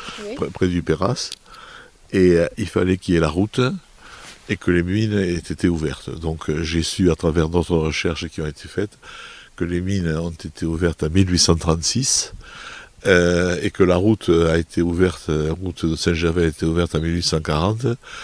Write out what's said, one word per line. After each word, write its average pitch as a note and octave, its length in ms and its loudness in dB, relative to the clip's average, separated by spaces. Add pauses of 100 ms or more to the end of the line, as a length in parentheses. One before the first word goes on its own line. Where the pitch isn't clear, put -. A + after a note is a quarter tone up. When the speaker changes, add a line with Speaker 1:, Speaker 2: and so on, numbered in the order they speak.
(240)
Speaker 1:
Oui. G#3 120 -10
Speaker 2:
près, - 120 -6
près F2+ 200 -2
du F2 160 0
Perras. E2 480 -2 (840)
Et, F2+ 240 6
euh, E2+ 100 2 (100)
il G2+ 100 -4
fallait F#2 300 0
qu'il F2+ 180 0
y - 20 4
ait D#2+ 40 4
la D#2+ 80 2
route F#2+ 300 -2 (880)
et G2+ 80 -4
que - 160 0
les F2 120 2
mines G#2 340 0
aient F2+ 160 0
été E2+ 340 -2
ouvertes. D#2 500 -2
Donc, D#2+ 320 -6
euh, D#2 140 -2
j'ai E2 200 0
su, F2 280 2
à D#2 40 2
travers D#2+ 340 0
d'autres F2 260 0
recherches D#2+ 540 -2
qui - 120 -8
ont D#2 60 -4
été D2+ 220 -12
faites, - 280 -6 (600)
que E2+ 80 -2
les F2 160 -2
mines F2+ 340 -2
ont E2+ 140 -4
été E2 360 -10
ouvertes E2 380 -2
en D#2+ 60 -2
mille F#2 200 4
huit F2 100 2
cent F2 160 4
trente-six, E2 760 0 (760)
euh, F2 560 4
et G2+ 80 -2
que - 140 2
la F2+ 120 6
route G#2 340 2
a E2 280 4
été E2+ 240 -2
ouverte, E2+ 480 0
la D#2 240 0
route F2 320 -6
de D#2+ 100 0
Saint-Gervais E2+ 500 2
a - 20 2
été D#2 180 -2
ouverte E2 300 0
en D#2 40 0
mille E2 160 -2
huit E2+ 80 -2
cent D#2+ 180 0
quarante. F#2 440 -2 (380)